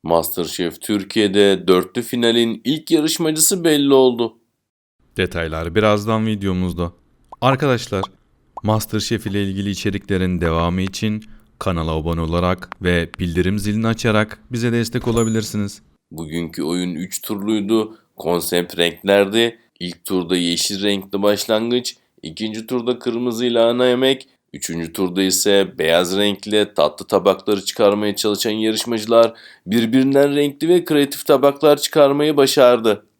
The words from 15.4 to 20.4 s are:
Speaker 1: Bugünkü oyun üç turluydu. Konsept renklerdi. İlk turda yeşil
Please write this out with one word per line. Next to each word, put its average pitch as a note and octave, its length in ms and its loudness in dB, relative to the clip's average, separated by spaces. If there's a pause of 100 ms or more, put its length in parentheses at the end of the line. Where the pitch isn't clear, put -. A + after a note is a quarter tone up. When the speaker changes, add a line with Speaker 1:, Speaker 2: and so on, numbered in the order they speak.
Speaker 1:
Bugünkü D#2+ 520 -8
oyun F2 320 -2
üç F2 280 -8
turluydu. G#2+ 760 -2 (180)
Konsept F2 640 -2
renklerdi. G2+ 800 2 (220)
İlk F2 240 -12
turda F2+ 320 -2
yeşil F2 460 -2